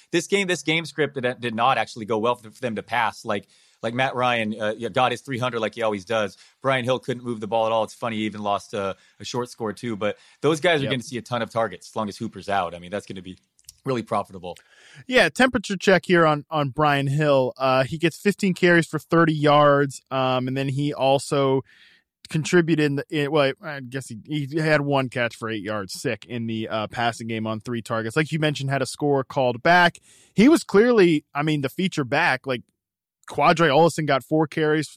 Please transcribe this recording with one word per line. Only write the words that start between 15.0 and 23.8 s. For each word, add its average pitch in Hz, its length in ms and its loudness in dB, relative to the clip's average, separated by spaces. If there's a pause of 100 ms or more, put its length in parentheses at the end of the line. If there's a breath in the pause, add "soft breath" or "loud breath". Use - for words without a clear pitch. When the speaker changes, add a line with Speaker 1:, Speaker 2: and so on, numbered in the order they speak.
Speaker 2:
Yeah, 240 220 4
temperature 233 460 0
check 180 300 4
here 170 200 4
on, 147 220 2
on 147 200 -2
Brian 139 400 2
Hill. 139 500 2
Uh, 131 240 2
he 131 160 -6
gets 156 200 0
fifteen 196 360 0
carries 175 320 4
for 151 140 -8
thirty 165 340 2
yards, 143 640 4 (120)
um, 131 340 0
and 131 100 -4
then 135 120 -2
he 143 260 -4
also 135 680 2 (680 soft breath)
contributed 156 560 2
in 143 100 0
the, 139 160 -6
in, 143 220 -2
well, 139 280 2
I 147 200 -12